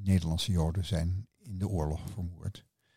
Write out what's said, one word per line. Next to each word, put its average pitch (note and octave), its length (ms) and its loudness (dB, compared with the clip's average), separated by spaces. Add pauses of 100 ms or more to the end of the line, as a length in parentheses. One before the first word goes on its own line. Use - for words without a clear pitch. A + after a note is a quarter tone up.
Nederlandse F2 480 4
Joden E2 340 2
zijn F2 420 0 (100)
in G2 200 -10
de F#2+ 100 -2
oorlog D#2+ 420 -2
vermoord. F2 560 -8 (320)